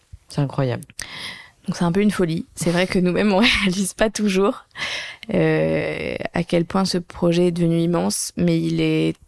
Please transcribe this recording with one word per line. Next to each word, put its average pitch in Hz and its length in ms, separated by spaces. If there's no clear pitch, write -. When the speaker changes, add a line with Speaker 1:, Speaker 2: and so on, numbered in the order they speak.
Speaker 1:
C'est - 120
incroyable. 131 440
Speaker 2:
Donc 190 100
c'est 180 80
un 170 80
peu 190 80
une 208 100
folie. 170 440
C'est 170 160
vrai 175 160
que 190 120
nous-mêmes, 180 340
on 185 60
<laughs> 214 260
réalise 185 280
pas 220 180
toujours, 202 540
euh, 156 800
à 175 100
quel 170 200
point 190 200
ce 185 140
projet 175 500
est 175 40
devenu 170 280
immense, 175 560
mais 170 240
il 165 200
est 160 360